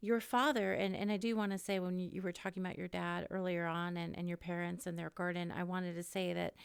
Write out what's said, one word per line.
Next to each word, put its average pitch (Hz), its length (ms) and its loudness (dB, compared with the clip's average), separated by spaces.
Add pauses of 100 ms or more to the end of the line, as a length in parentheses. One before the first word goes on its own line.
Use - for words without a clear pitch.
Your 226 180 4
father, 240 540 4
and, 190 220 2
and 208 160 2
I 208 60 4
do 226 180 2
wanna 202 220 2
say 190 220 0
when 180 200 0
you, 180 120 -2
you 185 100 -4
were 185 100 -2
talking 185 320 -4
about 185 140 -4
your 180 100 -4
dad 175 420 -2
earlier 180 360 0
on 175 320 0
and, 170 200 -4
and 175 100 -2
your 170 100 -2
parents 175 500 -2
and 170 100 -2
their 165 140 -4
garden, 175 440 -2
I 175 80 -2
wanted 180 320 -2
to 175 80 -4
say 180 300 0
that 175 200 0 (120)